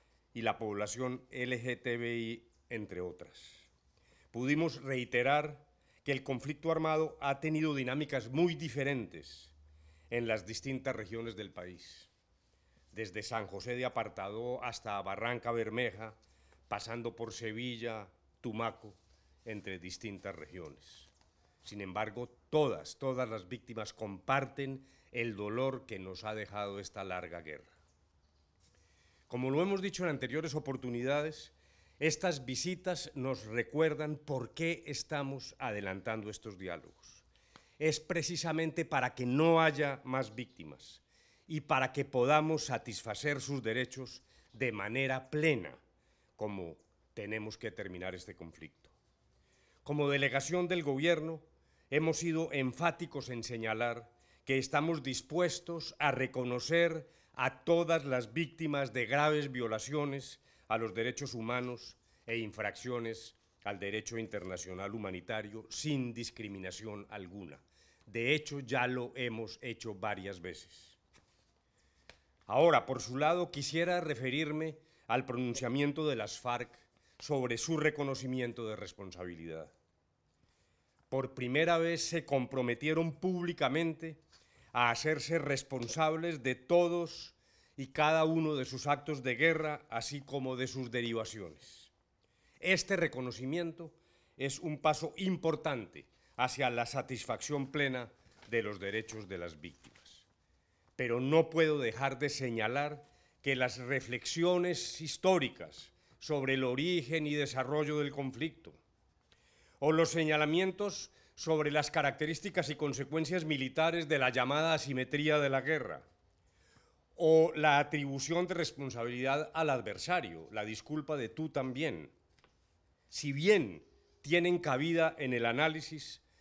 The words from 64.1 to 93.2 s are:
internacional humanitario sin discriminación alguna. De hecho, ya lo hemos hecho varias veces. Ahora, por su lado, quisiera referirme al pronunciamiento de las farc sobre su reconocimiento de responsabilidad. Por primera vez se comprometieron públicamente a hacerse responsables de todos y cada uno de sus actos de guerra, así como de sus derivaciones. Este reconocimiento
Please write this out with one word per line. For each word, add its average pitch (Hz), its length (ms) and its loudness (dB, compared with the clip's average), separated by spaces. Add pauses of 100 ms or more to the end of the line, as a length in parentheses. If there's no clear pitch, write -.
internacional 95 760 -6
humanitario 104 760 -6
sin 131 440 -2
discriminación 104 960 -10
alguna. 92 480 -12 (480)
De 117 300 2
hecho, 147 240 -4
ya 123 260 0
lo 123 300 -2
hemos 113 460 -6
hecho 113 340 -8
varias 95 460 -6
veces. - 580 -14 (1500)
Ahora, 139 380 8
por 123 160 -2
su 123 160 -6
lado, 170 320 2
quisiera 170 520 0
referirme 151 760 -2 (300)
al 127 160 2
pronunciamiento 131 800 0
de 139 120 0
las 104 200 -4
farc 120 400 -4 (400)
sobre 127 400 0
su 160 200 0
reconocimiento 131 880 0
de 110 80 -4
responsabilidad. 87 960 -10 (1400)
Por 131 240 0
primera 147 440 4
vez 165 260 2
se 165 220 -2
comprometieron 135 880 2
públicamente 165 1040 0 (560)
a 120 160 6
hacerse 151 500 0
responsables 139 1040 0
de 127 120 2
todos 170 800 4 (440)
y 135 100 -6
cada 156 380 6
uno 160 300 2
de 131 100 0
sus 127 220 -8
actos 143 360 0
de 127 120 0
guerra, 151 540 2
así 120 300 -4
como 131 380 -4
de 127 100 0
sus 127 240 -6
derivaciones. 113 1040 -4 (640)
Este 185 380 2
reconocimiento 156 960 -4 (420)